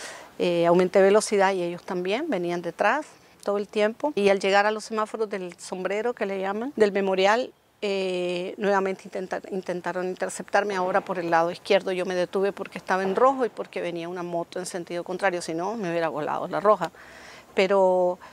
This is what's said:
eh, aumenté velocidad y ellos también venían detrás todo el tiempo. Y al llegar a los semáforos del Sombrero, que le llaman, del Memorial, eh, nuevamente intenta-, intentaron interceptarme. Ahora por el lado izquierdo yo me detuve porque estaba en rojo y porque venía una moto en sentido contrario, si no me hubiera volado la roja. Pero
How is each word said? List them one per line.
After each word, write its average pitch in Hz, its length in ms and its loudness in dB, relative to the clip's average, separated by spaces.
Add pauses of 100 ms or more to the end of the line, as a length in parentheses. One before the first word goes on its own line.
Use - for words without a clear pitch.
(380)
eh, 170 280 2
aumenté 185 340 6
velocidad 196 520 4
y 185 100 -2
ellos 175 220 -6
también 196 440 -4
venían 175 340 -2
detrás 208 440 0 (380)
todo 202 140 -2
el 202 100 -6
tiempo. 220 480 0
Y 202 120 4
al 196 120 4
llegar 202 260 4
a 214 60 2
los 214 120 -6
semáforos 220 460 -4
del 180 280 -8
Sombrero, 202 560 -4
que 220 120 -4
le 196 140 -4
llaman, 214 340 -4
del 208 180 4
Memorial, 196 600 2 (280)
eh, 185 800 -4
nuevamente 190 460 0
intenta-, 185 360 -6 (100)
intentaron 180 580 -6
interceptarme. 190 680 -2
Ahora 190 280 2
por 180 180 -6
el 170 100 -4
lado 170 220 4
izquierdo 190 400 0
yo 180 140 -2
me 185 100 -4
detuve 190 360 0
porque 190 260 -12
estaba 190 260 -2
en 190 100 0
rojo 262 320 4
y - 20 -6
porque - 320 -10
venía 170 280 -6
una 180 160 -8
moto 170 340 -6
en 185 80 -8
sentido 170 380 -8
contrario, 185 380 -4
si 165 120 -8
no 185 220 -4
me 185 140 -4
hubiera 165 180 -2
volado 147 400 -4
la 156 100 -4
roja. 175 320 2 (640)
Pero 185 640 4 (140)